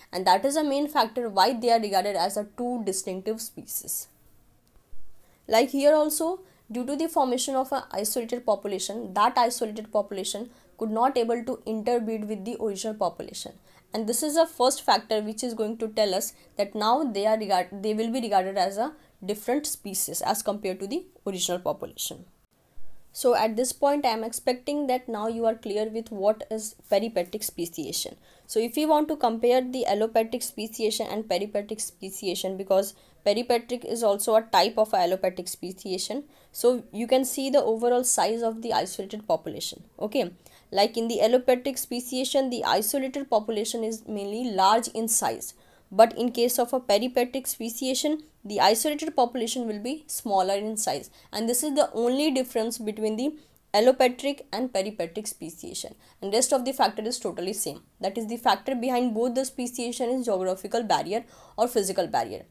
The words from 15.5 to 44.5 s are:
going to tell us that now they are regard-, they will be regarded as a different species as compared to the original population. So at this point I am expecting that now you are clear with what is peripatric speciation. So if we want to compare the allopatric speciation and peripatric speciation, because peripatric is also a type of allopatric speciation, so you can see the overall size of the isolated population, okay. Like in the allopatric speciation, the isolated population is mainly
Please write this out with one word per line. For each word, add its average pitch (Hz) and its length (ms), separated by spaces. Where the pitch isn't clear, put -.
going 220 240
to 226 100
tell 214 260
us 208 180
that 202 180
now 226 300
they 208 220
are 220 120
regard-, 196 440
they 214 100
will 226 180
be 254 100
regarded 196 360
as 196 220
a 285 160
different 247 420
species - 560
as 214 200
compared 196 380
to 196 60
the 311 180
original 185 320
population. - 640
So 247 220
at 220 220
this 254 160
point 285 320
I 247 60
am 220 140
expecting 262 640
that 254 200
now 220 200
you 226 180
are 226 80
clear 214 320
with 226 240
what 214 400
is 220 260
peripatric 202 520
speciation. - 760
So - 140
if 233 160
we 302 80
want 302 240
to 311 80
compare 240 460
the 254 260
allopatric 226 540
speciation 214 640
and 214 200
peripatric 208 540
speciation, 190 800
because 196 340
peripatric 233 640
is 233 160
also 208 320
a 220 80
type 202 340
of 214 140
allopatric 185 580
speciation, 190 760
so 240 400
you 226 140
can 254 180
see 269 240
the 277 140
overall 240 420
size 226 380
of 226 180
the - 140
isolated 196 520
population, - 580
okay. 208 340
Like 208 280
in 226 100
the 233 140
allopatric 247 560
speciation, 262 720
the 247 140
isolated 262 640
population 220 520
is 220 240
mainly 214 440